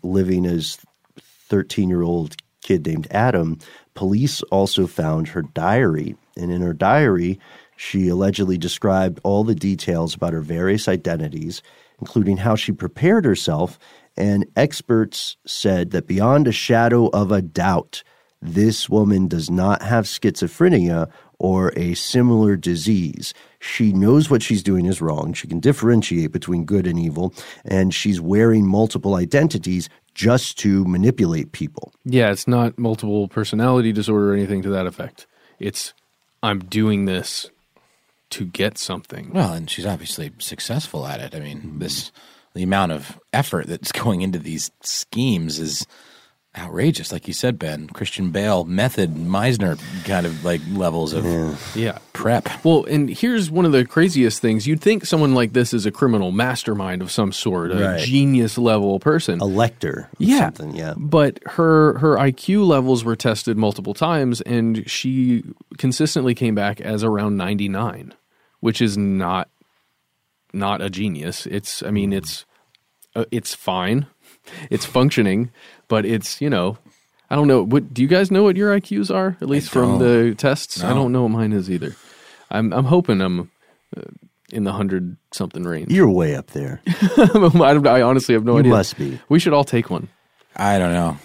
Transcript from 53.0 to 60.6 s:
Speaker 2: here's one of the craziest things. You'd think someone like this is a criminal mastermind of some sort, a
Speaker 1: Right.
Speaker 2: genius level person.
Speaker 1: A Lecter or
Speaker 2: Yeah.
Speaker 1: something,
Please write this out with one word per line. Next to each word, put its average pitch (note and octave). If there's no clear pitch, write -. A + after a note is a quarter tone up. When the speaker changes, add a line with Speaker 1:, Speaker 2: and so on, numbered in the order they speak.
Speaker 2:
here's A3+
one F3
of D#3
the B2+
craziest C#3+
things. A2
You'd D#3
think G#3
someone D3+
like A#2+
this A#2+
is G#2+
a G#2+
criminal G#2
mastermind G#2
of F#2
some G#2
sort, F2+
a -
Speaker 1:
Right. F2+
Speaker 2:
genius B2+
level G#2
person. D3+
Speaker 1:
A F#2
Lecter G2+
or -
Speaker 2:
Yeah. A#3+
Speaker 1:
something, -